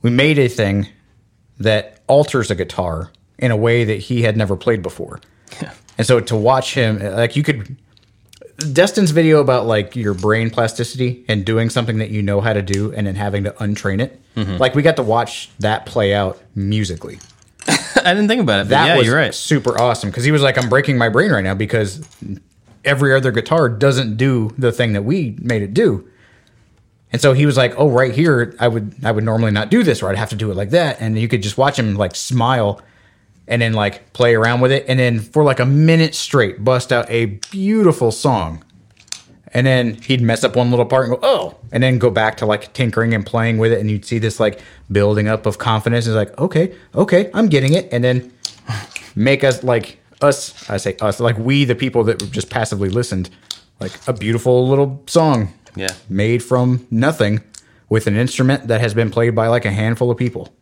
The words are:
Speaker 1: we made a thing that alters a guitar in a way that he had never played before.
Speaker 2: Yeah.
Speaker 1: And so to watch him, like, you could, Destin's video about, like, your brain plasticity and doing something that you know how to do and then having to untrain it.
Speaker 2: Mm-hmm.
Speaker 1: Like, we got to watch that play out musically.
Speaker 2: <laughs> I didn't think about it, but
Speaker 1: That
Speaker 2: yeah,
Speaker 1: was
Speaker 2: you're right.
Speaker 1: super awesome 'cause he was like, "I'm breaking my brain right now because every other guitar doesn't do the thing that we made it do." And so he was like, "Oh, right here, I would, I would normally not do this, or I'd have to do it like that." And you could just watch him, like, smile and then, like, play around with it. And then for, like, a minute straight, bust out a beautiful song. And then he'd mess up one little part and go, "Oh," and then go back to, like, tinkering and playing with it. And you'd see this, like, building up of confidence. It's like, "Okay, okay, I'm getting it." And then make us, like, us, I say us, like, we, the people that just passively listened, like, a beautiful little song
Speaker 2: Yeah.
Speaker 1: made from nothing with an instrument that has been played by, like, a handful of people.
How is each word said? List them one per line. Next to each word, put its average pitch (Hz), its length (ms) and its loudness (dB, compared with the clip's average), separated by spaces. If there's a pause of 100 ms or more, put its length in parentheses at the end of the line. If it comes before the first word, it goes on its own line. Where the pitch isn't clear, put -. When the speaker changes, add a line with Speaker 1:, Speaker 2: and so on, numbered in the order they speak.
Speaker 1:
we 120 80 2
made 143 280 2
a 135 80 4
thing 101 400 0 (720)
that 107 480 -2
alters 135 440 2
a 104 40 0
guitar 87 580 -6 (260)
in 127 120 0
a 110 60 0
way 117 280 2
that 107 160 -2
he 120 220 -4
had 110 140 0
never 98 200 0
played 110 260 -2
before. - 380 -12 (420)
Speaker 2:
Yeah. - 100 -12 (240)
Speaker 1:
And 117 100 0
so 120 140 4
to 110 160 -6
watch 127 380 0
him, 110 240 0
like, 104 360 -2
you 147 80 0
could, 135 360 -6 (960)
Destin's 190 360 2
video 156 300 4
about, 127 260 2
like, 107 300 -2
your 104 160 -2
brain 107 380 0
plasticity 123 760 -4
and 104 180 0
doing 113 240 0
something 113 260 -2
that 107 140 -4
you 107 100 -4
know 101 220 0
how 113 100 0
to 104 80 0
do 98 320 -4
and 107 140 -4
then 95 80 -4
having 101 300 -4
to 101 80 -6
untrain 101 500 -4
it. - 180 -8 (160)
Speaker 2:
Mm-hmm. 98 220 -4
Speaker 1:
Like, 127 160 2
we 143 80 2
got 160 140 4
to 135 60 -2
watch 113 460 -2 (120)
that 107 260 -2
play 101 260 0
out 101 260 -2 (160)
musically. 98 640 -4 (220)
Speaker 2:
<laughs> - 280 -18
I - 440 0
didn't 208 160 2
think 233 140 2
about 107 180 2
it, 101 40 -4
but 101 60 -6
Speaker 1:
That 151 180 4
Speaker 2:
yeah, 170 100 4
Speaker 1:
was 113 80 4
Speaker 2:
you're 123 100 2
right. 151 180 0
Speaker 1:
super 123 460 -2
awesome 110 320 0
'cause 120 120 -6
he 143 60 2
was 151 120 2
like, 131 200 2
"I'm 120 60 -2
breaking 135 300 2
my 113 100 2
brain 147 220 2
right 104 140 2
now 95 100 -2
because 104 460 -2 (840)
every 139 320 2
other 131 160 2
guitar 123 380 0
doesn't 120 480 0
do 120 400 0
the 120 160 0
thing 113 220 0
that 101 80 -2
we 127 360 -2
made 117 220 -2
it 101 140 -8
do." 123 340 0 (1040)
And 143 80 -2
so 139 140 4
he 139 100 4
was 139 140 2
like, 123 180 0
"Oh, 147 140 4
right 123 240 2
here, 131 440 2
I 120 100 2
would, 110 260 -4 (100)
I 117 80 0
would 107 120 0
normally 113 260 0
not 107 200 0
do 240 120 4
this, 147 200 0
or 95 60 -4
I'd 98 80 -2
have 107 140 -4
to 110 60 -8
do 107 140 -4
it 95 60 -4
like 101 140 -6
that." 156 300 0
And 110 180 -2
you 113 100 -2
could 110 140 -2
just 101 160 -6
watch 139 200 2
him, 110 180 0
like, 104 200 -2
smile 117 640 0 (680)
and 117 140 -2
then, 113 140 0
like, 104 400 -4
play 120 200 4
around 117 280 2
with 127 100 4
it. - 160 -2
And 131 100 0
then 123 220 2
for, 151 240 0
like, 131 160 2
a 123 60 2
minute 160 480 4
straight, 101 500 0
bust 123 280 2
out 120 180 0
a 117 160 0 (240)
beautiful 190 600 2
song. 80 520 -2 (880)
And 123 140 2
then 123 360 2
he'd 131 180 0
mess 113 240 0
up 117 100 2
one 123 160 2
little 120 160 2
part 131 240 2
and 123 60 0
go, - 80 -8
"Oh," 170 320 0 (160)
and 120 100 0
then 127 160 2
go 120 100 4
back 110 300 0
to, 113 80 -2
like, 104 260 -2
tinkering 117 420 0
and 104 120 -2
playing 113 320 0
with 113 140 2
it. 104 80 0
And 107 100 -2
you'd 101 140 -4
see 117 160 -4
this, 107 180 -4
like, 107 220 0 (320)
building 104 340 2
up 110 180 -2
of 104 140 -2
confidence. 117 480 0
It's 110 80 0
like, 104 240 -2
"Okay, 175 340 0 (220)
okay, 202 400 2
I'm 214 140 2
getting 143 260 2
it." 180 160 -2
And 123 140 0
then 127 260 0 (840)
make 131 260 2
us, 131 220 0
like, 120 340 -2 (240)
us, 143 320 0 (160)
I 104 60 -4
say 95 240 -4
us, 104 180 -2
like, 113 180 0
we, 131 280 2
the 120 100 0
people 120 300 0
that 104 260 -2
just 107 180 -6
passively 101 420 -2
listened, 98 380 -4 (520)
like, 95 100 -8 (160)
a 131 60 -4
beautiful 117 560 0
little 139 380 0
song 135 460 2 (220)
Speaker 2:
Yeah. 92 200 -8 (140)
Speaker 1:
made 110 360 0
from 123 460 0
nothing 113 500 0 (480)
with 107 180 0
an 104 100 0
instrument 127 520 0
that 110 120 2
has 113 140 -2
been 113 160 0
played 117 240 0
by, 113 140 0
like, 117 160 0
a 101 80 -2
handful 113 400 0
of 113 40 -2
people. - 460 -6